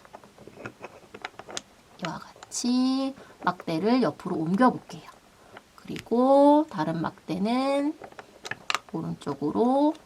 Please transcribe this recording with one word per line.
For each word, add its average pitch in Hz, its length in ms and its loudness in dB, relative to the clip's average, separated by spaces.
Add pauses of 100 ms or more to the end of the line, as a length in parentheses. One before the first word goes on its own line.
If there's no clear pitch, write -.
(2000)
이와 170 160 -8
같이 262 960 -2 (280)
막대를 180 600 0
옆으로 170 340 -2
옮겨볼게요. 185 640 0 (720)
그리고 277 960 4
다른 165 320 -4
막대는 269 920 -4 (1000)
오른쪽으로 170 1000 0 (140)